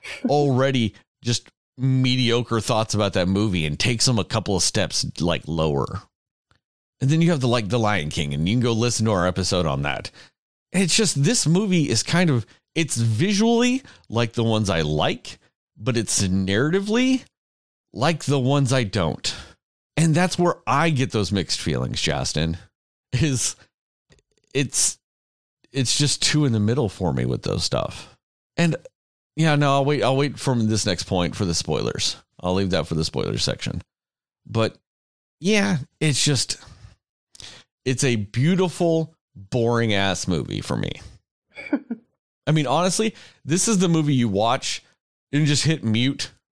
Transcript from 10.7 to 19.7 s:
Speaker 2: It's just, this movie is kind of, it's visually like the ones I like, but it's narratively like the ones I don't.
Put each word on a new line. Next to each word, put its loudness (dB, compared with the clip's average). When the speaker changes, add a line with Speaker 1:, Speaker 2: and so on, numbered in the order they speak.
Speaker 2:
It's 0
just, 0
this 2
movie 2
is 0
kind 2
of, 0
it's -2
visually 2
like -2
the 0
ones 2
I 2
like, -2
but -4
it's -2
narratively 0
like -2
the 0
ones 2
I 2
don't. -2